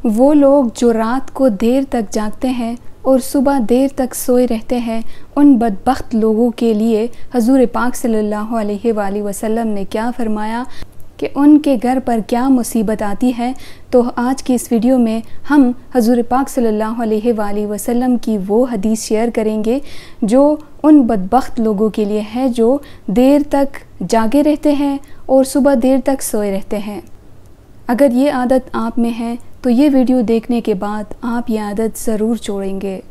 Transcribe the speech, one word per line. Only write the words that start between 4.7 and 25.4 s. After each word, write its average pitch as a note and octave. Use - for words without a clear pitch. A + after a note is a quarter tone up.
हैं, A3+
उन C#4+
बदबख्त A#3
लोगों A3
के A#3
लिए A3
हजूर B3+
पाक A#3
सल्लल्लाहु G#3+
अलैहि G#3
वसल्लम A3
ने G#3
क्या A3
फरमाया A3
कि D4
उनके D4
घर B3+
पर A#3
क्या B3
मुसीबत A3
आती G#3
है। A#3+
तो B3
आज B3
की C4
इस -
वीडियो B3
में A3+
हम C4+
हजूर A#3+
पाक B3+
सल्लल्लाहु A3
अलैहि G#3
वसल्लम A#3+
की A3
वो G#3
हदीस A3
शेयर A3
करेंगे A3
जो A#3+
उन D4+
बदबख्त A3+
लोगों A3
के G#3
लिए G#3
है B3
जो A#3
देर C4+
तक C#4
जागे A3
रहते D4
हैं C#4
और C4